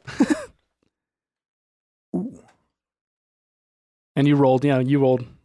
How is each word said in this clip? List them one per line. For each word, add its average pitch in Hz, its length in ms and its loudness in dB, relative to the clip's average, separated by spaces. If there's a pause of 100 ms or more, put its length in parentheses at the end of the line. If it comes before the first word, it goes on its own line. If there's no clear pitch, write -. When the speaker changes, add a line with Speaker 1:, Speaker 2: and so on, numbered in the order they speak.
(200)
Speaker 1:
<laughs> - 1900 -10
Speaker 2:
Ooh. 196 260 -10 (1700)
Speaker 3:
And 143 140 2
you 147 80 2
rolled, 131 280 2
yeah, 143 140 0
you 131 220 0
rolled 127 260 0 (180)